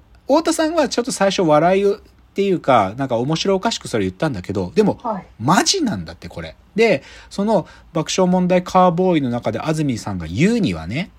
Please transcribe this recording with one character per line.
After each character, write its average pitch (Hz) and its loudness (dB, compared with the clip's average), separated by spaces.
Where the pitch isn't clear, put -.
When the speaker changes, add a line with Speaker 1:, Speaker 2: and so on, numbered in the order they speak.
Speaker 1:
太 311 4
田 320 0
さ 311 0
ん 339 -4
は 294 2
ち - -6
ょ - 0
っ 240 -6
と 240 -6
最 196 0
初 190 -2
笑 165 4
い 202 2
っ - -8
て 196 0
い 196 0
う 160 0
か、 107 4
な 135 -6
ん - -4
か 120 -2
面 139 -2
白 190 0
お 185 0
か 233 -2
し - -6
く - -14
そ 120 -2
れ 98 0
言 92 -2
っ - -10
た - -2
ん 127 -4
だ 92 -8
け 101 -8
ど、 92 -4
で 214 4
も、 - -2
Speaker 2:
は 220 -6
い。 - -14
Speaker 1:
マ 175 2
ジ 349 -2
な 208 -2
ん 98 -8
だ - -16
っ - -18
て、 - -18
こ - -14
れ。 - -14
で、 214 2
そ 202 -4
の 208 0
爆 156 -4
笑 185 2
問 180 2
題 180 2
カ 185 4
ー - 4
ボ 180 2
ー - 2
イ 143 0
の 123 -2
中 120 -4
で 107 -6
安 156 -4
住 139 -2
さ 101 -8
ん 90 -6
が 80 -8
言 160 2
う - 0
に 104 0
は 78 -10
ね、 143 -6